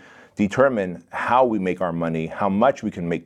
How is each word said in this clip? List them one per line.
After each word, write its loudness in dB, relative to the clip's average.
determine 0
how 2
we 0
make -2
our -2
money, -2
how -4
much 2
we -4
can -6
make -4